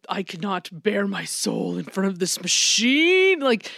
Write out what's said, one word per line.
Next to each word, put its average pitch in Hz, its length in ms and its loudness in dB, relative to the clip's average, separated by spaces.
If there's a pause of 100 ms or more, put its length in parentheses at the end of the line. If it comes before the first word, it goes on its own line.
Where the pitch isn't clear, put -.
I 190 140 -4
cannot 180 480 -6
bare 202 360 -2
my 185 180 -4
soul 156 520 -4
in 180 80 -6
front 190 240 -2
of 190 100 -4
this 180 220 -2
machine. 330 960 4
Like, 254 380 0